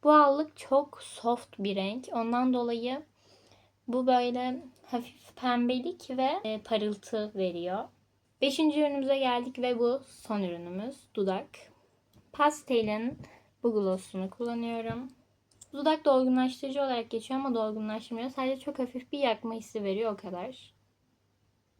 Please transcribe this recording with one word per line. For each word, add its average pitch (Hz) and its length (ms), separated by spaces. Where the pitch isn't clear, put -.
Bu 302 80
allık 294 440
çok - 460
soft - 560
bir 196 180
renk. 208 360
Ondan 240 420
dolayı 240 480
bu 247 180
böyle 247 560
hafif - 500
pembelik 247 760
ve, 269 340
e, 220 160
parıltı 214 760
veriyor. 180 540
Beşinci 294 400
ürünümüze 277 380
geldik 254 400
ve 247 200
bu 240 280
son - 360
ürünümüz 180 540
dudak. 190 320
Pastel'in 240 840
bu 240 100
gloss'unu 190 580
kullanıyorum. 233 840
Dudak 311 320
dolgunlaştırıcı 262 760
olarak 240 300
geçiyor 247 300
ama 269 140
dolgunlaştırmıyor. 220 760
Sadece 262 300
çok 285 180
hafif 254 340
bir 285 60
yakma 226 360
hissi 220 300
veriyor, 208 280
o 196 40
kadar. 196 580